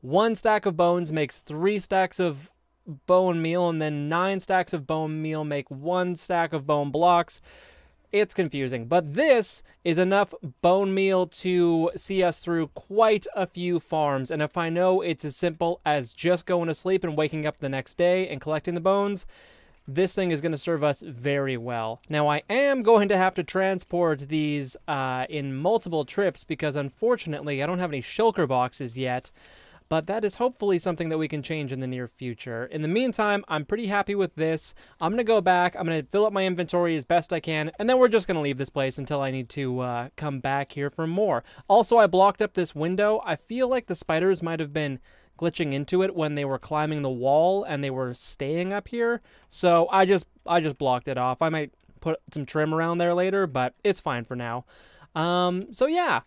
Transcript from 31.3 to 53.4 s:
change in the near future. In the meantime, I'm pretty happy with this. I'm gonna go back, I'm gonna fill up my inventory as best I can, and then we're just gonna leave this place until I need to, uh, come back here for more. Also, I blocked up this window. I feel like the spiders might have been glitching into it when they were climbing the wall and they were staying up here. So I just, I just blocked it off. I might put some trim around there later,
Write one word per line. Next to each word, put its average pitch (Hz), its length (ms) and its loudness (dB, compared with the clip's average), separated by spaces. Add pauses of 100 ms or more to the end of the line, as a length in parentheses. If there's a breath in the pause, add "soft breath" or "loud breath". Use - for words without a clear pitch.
change 147 300 -6
in 131 80 -8
the 127 80 -6
near 127 180 -6
future. 120 600 -8
In 151 160 -6
the 156 60 -2
meantime, 208 600 0
I'm 151 180 -4
pretty 214 220 -4
happy 202 260 0
with 190 220 -2
this. 160 360 -4 (280 soft breath)
I'm 165 100 0
gonna 233 140 0
go 220 160 4
back, 180 340 4
I'm 180 100 -6
gonna 160 200 -2
fill 208 220 2
up 214 60 0
my 196 140 0
inventory 175 480 0
as 147 100 -4
best 170 280 0
I 165 80 -2
can, 156 360 -4
and 220 140 0
then 254 80 6
we're 254 80 8
just 208 220 4
gonna 170 120 0
leave 139 180 0
this 135 120 -4
place 135 280 -2
until 143 220 -4
I 135 120 -2
need 131 160 -6
to, 127 320 -4
uh, 123 340 -4
come 143 240 -6
back 139 340 -2
here 143 180 -4
for 160 180 -6
more. 175 340 0 (260 loud breath)
Also, 233 300 6
I 214 80 8
blocked 190 340 4
up 214 140 -2
this 180 180 -2
window. 190 540 0
I 175 80 -2
feel 247 320 -4
like 247 220 -2
the 175 80 -4
spiders 175 480 0
might 160 160 -4
have 147 120 -6
been 147 280 -4 (380 soft breath)
glitching 165 340 -2
into 147 300 0
it 190 120 0
when 151 220 -2
they 143 80 -2
were 135 140 -2
climbing 151 440 -2
the 139 80 -2
wall 151 540 2
and 147 180 -4
they 139 80 -4
were 127 240 -4
staying 165 580 -6
up 202 140 -6
here. 233 340 -2 (280 soft breath)
So 170 420 4
I 190 160 6
just, 185 180 2 (220)
I 170 140 2
just 156 180 -4
blocked 127 300 0
it 127 100 -4
off. 127 240 -2
I 160 60 2
might 156 240 -4 (280)
put 160 200 -4 (120)
some 143 140 -6
trim 156 260 0
around 165 260 0
there 175 160 2
later, 190 340 0